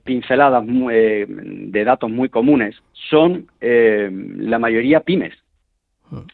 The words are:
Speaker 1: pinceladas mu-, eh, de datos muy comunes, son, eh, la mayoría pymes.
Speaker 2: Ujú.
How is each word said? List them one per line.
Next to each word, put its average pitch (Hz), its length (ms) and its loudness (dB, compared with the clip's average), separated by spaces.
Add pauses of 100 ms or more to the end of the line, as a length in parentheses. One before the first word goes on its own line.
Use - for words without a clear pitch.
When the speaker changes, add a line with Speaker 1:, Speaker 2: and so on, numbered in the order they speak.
Speaker 1:
pinceladas 127 600 0
mu-, 127 260 -2
eh, 110 360 2
de 101 560 -8
datos 123 260 0
muy 123 200 -4
comunes, 120 460 2 (340)
son, 165 380 2 (140)
eh, 110 480 2 (280)
la 110 220 -4
mayoría 117 420 2
pymes. 165 320 -2 (800)
Speaker 2:
Ujú. - 220 -14